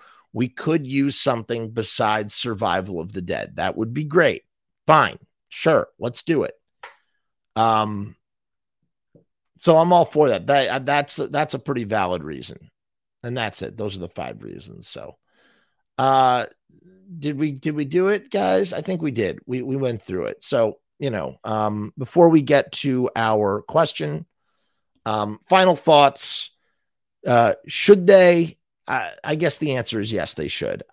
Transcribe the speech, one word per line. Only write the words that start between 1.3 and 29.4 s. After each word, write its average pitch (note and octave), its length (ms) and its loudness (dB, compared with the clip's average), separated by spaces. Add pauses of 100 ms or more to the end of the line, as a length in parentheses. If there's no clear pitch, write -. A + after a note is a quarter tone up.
besides G#2+ 640 -2
Survival F#2+ 640 -4
of F#2 140 -10
the F#2+ 80 -8
Dead. D2 340 -8
That F#2 220 -4
would A2+ 160 -6
be D3+ 100 -6
great. D3 400 0 (420)
Fine. C#3+ 320 4 (300)
Sure. - 400 0 (100)
Let's A#2+ 240 -8
do D3+ 220 0
it. - 100 -6 (1000)
Um, G#2+ 600 0 (1400)
so D#3+ 200 4
I'm E3+ 140 4
all E3+ 140 6
for D3+ 240 2
that. G#2+ 180 -2
That, C3+ 380 0
that's, C#3+ 300 -2
that's D3+ 400 -4
a - 40 -6
pretty B2+ 240 -6
valid F#2 400 -2
reason. C#2+ 460 -14 (540)
And A#2+ 120 -8
that's A2+ 260 -6
it. - 140 -10
Those G#2 220 -8
are F2+ 40 -12
the E2+ 60 -12
five A#1 360 -12
reasons. - 440 -18
So, - 300 -16 (800)
uh, C3 480 2 (720)
did D3 200 -6
we, D3+ 140 -2
did D3 240 -6
we D3 80 -4
do F3+ 260 0
it, G#3 200 -4
guys? F#3+ 420 0
I - 100 -6
think F3+ 200 -6
we D3+ 100 -4
did. G#2+ 340 -4
We, B2+ 180 -6
we C3+ 120 -4
went B2+ 280 -4
through F2 240 -6
it. - 160 -10
So, A#2 340 0 (220)
you C#3 100 -4
know, D2+ 340 -8
um, G#2+ 540 -4
before E3+ 320 6
we D#3+ 140 6
get C#3 300 2
to B2+ 420 -2
our G#2+ 480 0
question, D#3 640 -4 (800)
um, G#2+ 340 -4 (100)
final F#3 260 6
thoughts, - 760 2 (760)
uh, A#2 280 4 (120)
should F#3+ 400 6
they, F3 500 6 (300)
I, A2+ 240 -6 (100)
I D3+ 140 -4
guess D#3 220 -2